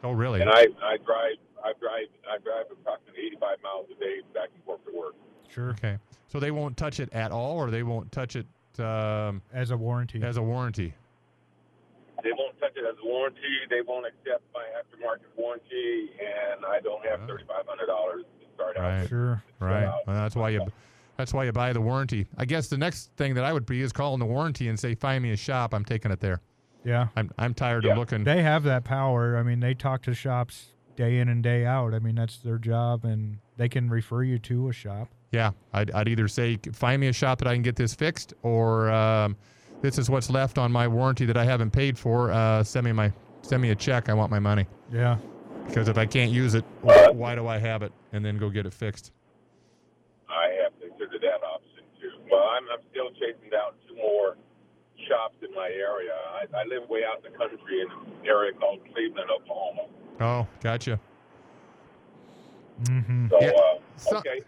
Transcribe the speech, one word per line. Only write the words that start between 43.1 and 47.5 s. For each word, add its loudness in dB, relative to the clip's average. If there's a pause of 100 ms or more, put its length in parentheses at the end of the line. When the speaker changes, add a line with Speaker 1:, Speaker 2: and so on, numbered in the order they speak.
Speaker 1:
send 0
me 4
a 4
check. 0
I 2
want 2
my 2
money." 2 (260)
Speaker 3:
Yeah. 2 (500)
Speaker 1:
Because 0
if 2
I 4
can't 2
use 2
it, 4 (200)
wh-, 12
why -2
do -4
I 0